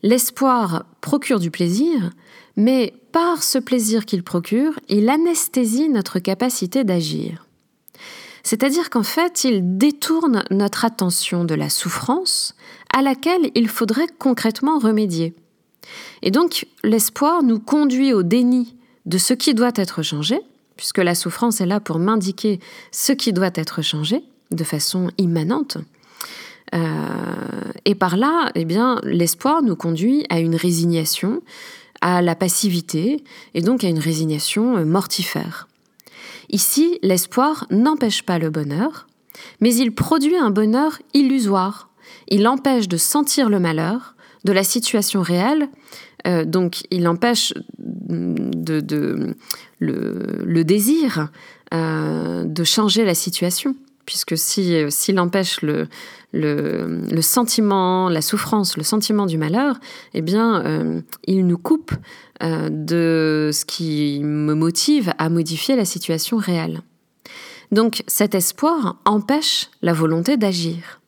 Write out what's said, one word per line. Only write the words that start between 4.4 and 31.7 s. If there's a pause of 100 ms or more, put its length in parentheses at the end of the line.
il
anesthésie
notre
capacité
d'agir. (960)
C'est-à-dire
qu'en
fait,
il
détourne
notre
attention
de
la
souffrance (400)
à
laquelle
il
faudrait (120)
concrètement
remédier. (880)
Et
donc, (160)
l'espoir
nous
conduit
au
déni (280)
de
ce
qui
doit
être
changé, (360)
puisque
la
souffrance
est
là
pour
m'indiquer (300)
ce
qui
doit
être
changé (280)
de
façon
immanente. (1000)
Euh, (1040)
et
par
là,
eh
bien,
l'espoir
nous
conduit
à
une
résignation, (580)